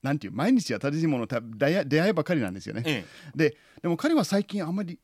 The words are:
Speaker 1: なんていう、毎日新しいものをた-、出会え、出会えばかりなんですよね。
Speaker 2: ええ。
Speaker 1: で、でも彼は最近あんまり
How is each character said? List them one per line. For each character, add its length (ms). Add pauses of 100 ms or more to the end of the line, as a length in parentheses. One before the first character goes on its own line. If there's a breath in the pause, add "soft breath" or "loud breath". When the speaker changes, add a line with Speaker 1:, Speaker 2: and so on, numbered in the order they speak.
Speaker 1:
な 120
ん 40
て 80
い 40
う、 20
毎 220
日 200
新 200
し 80
い 40
も 120
の 60
を 20
た-、 160
出 240
会 80
え、 100
出 160
会 100
え 40
ば 100
か 100
り 60
な 80
ん 60
で 80
す 60
よ 60
ね。 120
Speaker 2:
え 180 (300 loud breath)
え。 20
Speaker 1:
で、 200 (260 loud breath)
で 60
も 100
彼 160
は 100
最 200
近 200
あ 60
ん 40
ま 80
り 220